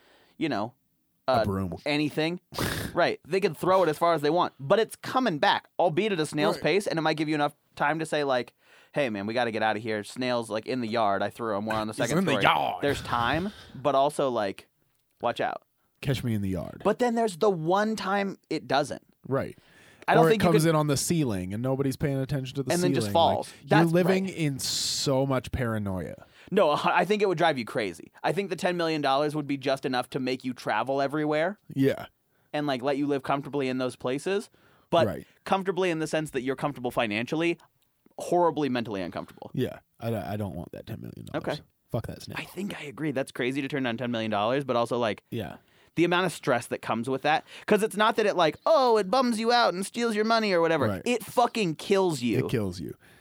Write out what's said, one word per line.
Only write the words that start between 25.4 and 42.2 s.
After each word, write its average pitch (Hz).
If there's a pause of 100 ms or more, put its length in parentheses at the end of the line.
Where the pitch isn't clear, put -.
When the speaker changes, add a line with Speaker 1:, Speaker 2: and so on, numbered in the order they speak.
Speaker 2:
paranoia. 101 (260)
Speaker 1:
No, 165
I 160
think 202
it 208
would 175
drive 160
you 117
crazy. 101 (100)
I 151
think 180
the 180
ten 180
million 160
dollars 143
would 147
be 143
just 135
enough 127
to 143
make 127
you 127
travel 123
everywhere 151 (160)
Speaker 2:
Yeah. 135 (460)
Speaker 1:
and, 147
like, 131
let 139
you 147
live 139
comfortably 143
in 127
those 127
places. 165 (400)
But 165
Speaker 2:
Right. 80 (200)
Speaker 1:
comfortably 190
in 160
the 156
sense 156
that 127
you're 131
comfortable 127
financially, 131 (640)
horribly 160
mentally 117
uncomfortable. -
Speaker 2:
Yeah. 123 (200)
I, 107
I -
don't 101
want 85
that -
ten -
million -
dollars. -
Speaker 1:
Okay. 151 (280)
Speaker 2:
Fuck -
that -